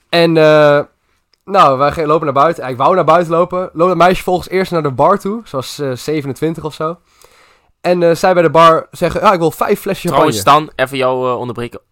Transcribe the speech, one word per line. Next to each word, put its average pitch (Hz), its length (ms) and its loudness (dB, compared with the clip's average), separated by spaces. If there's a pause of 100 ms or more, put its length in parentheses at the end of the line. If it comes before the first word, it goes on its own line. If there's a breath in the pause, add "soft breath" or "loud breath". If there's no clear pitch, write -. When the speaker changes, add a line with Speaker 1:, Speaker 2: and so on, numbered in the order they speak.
Speaker 1:
En, 170 280 2
eh, 151 420 4 (680)
nou, 170 320 2
wij 143 140 0
gingen 151 180 -6
lopen 160 160 0
naar 139 80 -4
buiten. 147 300 0
Ja, 127 60 -10
ik 131 80 -8
wou 147 180 0
naar 180 80 0
buiten 160 280 2
lopen. 175 280 -2 (140)
Loopt 165 160 0
dat 180 80 0
meisje 180 260 2
volgens 180 260 -4
eerst 185 220 -4
naar 170 120 -2
de 143 80 -2
bar 151 280 0
toe. 214 260 -8
Ze - 100 -16
was, - 240 -10
eh, 143 120 -6
zevenentwintig 151 720 -6
of 151 100 -10
zo. 160 240 -8 (840 soft breath)
En, 180 220 0
eh, 165 120 4
zij 185 180 0
bij 175 100 2
de 160 60 2
bar 160 420 4
zeggen, 175 300 -4
"Ja, 202 120 4
ik 185 60 -2
wil 160 120 0
vijf 220 280 -2
flesjes 185 320 -6
Speaker 2:
Trouwens, 151 300 2
Speaker 1:
champagne." 147 300 2
Speaker 2:
Stan, 131 140 -2
even 135 120 -10
jou, 127 320 0
eh, 123 100 -2
onderbreken. 120 400 -10 (120)